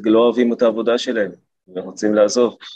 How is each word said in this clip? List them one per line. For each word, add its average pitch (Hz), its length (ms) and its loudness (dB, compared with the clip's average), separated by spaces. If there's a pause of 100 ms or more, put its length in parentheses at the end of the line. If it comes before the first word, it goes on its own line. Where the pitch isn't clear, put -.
לא 110 140 4
אוהבים 120 340 2
את - 80 -8
העבודה 117 360 0
שלהם, 110 340 -6 (360)
ורוצים 92 460 -6
לעזוב. 107 440 2 (180)